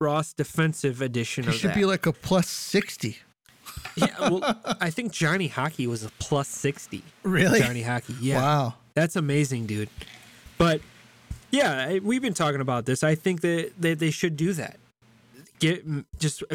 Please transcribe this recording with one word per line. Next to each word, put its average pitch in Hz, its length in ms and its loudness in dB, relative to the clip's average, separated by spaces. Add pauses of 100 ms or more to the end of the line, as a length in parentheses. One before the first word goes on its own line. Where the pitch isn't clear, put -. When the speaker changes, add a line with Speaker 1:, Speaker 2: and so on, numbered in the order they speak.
Speaker 1:
Ross 151 320 0
defensive 147 680 0
edition 123 440 -2
Speaker 2:
He 156 60 0
Speaker 1:
of 151 60 2
Speaker 2:
should 196 140 0
Speaker 1:
that. - 60 0
Speaker 2:
be, 202 80 4
like, 190 220 2
a 165 60 2
plus - 360 2
sixty. - 720 -2 (760)
Speaker 1:
Yeah, - 240 2
well, 220 460 0
Speaker 2:
<laughs> 262 160 -2
Speaker 1:
I 170 100 0
think 240 220 -4
Johnny 170 360 0
Hockey 135 380 -2
was 117 180 -4
a 107 140 -10
plus 143 300 -2
sixty. - 560 -4 (180)
Speaker 2:
Really? 185 380 4
Speaker 1:
Johnny 120 220 0
Hockey, 120 380 -4
yeah. 131 220 2
Speaker 2:
Wow. 139 320 2 (200)
Speaker 1:
That's 165 200 2
amazing, 143 520 0
dude. 107 220 -2 (680)
But, 165 240 4 (720)
yeah, 156 360 2
I, 190 120 0
we've 233 220 0
been 226 120 0
talking 147 260 0
about 127 260 0
this. 131 180 0
I 156 100 4
think 175 280 -2
that, 170 360 0
that 165 220 0
they 160 100 2
should 160 260 -2
do 165 180 0
that. 127 220 -8 (840)
Get, 165 240 2
m-, 147 200 -4 (140)
just 151 240 -2 (120)